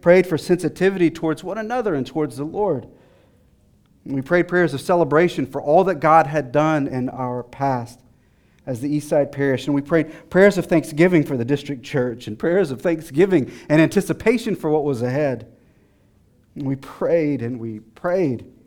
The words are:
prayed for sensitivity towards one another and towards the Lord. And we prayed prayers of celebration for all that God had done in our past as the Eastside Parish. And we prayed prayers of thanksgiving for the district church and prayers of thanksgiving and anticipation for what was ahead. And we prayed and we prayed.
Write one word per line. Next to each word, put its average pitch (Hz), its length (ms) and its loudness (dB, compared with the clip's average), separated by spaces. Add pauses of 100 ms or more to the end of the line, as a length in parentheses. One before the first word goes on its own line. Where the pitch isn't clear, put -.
prayed 180 260 6
for 160 120 -4
sensitivity 175 720 0
towards 160 340 -4
one 185 140 -8
another 220 360 -4
and 131 120 -4
towards 151 300 -6
the 139 80 -8
Lord. 165 420 -4 (1200)
And 135 80 -6
we 135 80 -4
prayed 175 260 0
prayers 175 240 2
of 135 80 -6
celebration 170 640 2
for 139 160 -8
all 165 240 4
that 180 120 -2
God 156 300 4
had 143 260 -4
done 151 340 2
in 127 220 -4
our 123 340 -6
past 127 580 -4 (640)
as 123 160 -6
the 147 160 -2
Eastside 143 360 0
Parish. 135 340 -2
And 143 80 0
we 143 80 0
prayed 151 480 -2
prayers 190 260 6
of 175 100 -2
thanksgiving 165 580 2
for 139 120 -4
the 117 80 -2
district 139 380 -4
church 123 460 -4
and 107 100 -10
prayers 170 320 0
of 123 100 -8
thanksgiving 165 720 0 (180)
and 156 140 6
anticipation 202 720 0
for 156 160 -4
what 151 140 0
was 135 180 -2
ahead. 127 460 -2 (1040)
And 139 140 -8
we 135 80 -2
prayed 147 680 -2
and 120 160 -6
we 113 220 -10
prayed. 170 680 -2 (200)